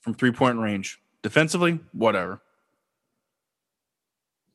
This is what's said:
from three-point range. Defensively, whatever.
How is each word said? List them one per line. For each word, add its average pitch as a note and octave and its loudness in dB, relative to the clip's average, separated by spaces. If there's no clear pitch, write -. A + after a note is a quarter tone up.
from A2+ -6
three-point B2 2
range. G#2 -6
Defensively, E3 0
whatever. G2 0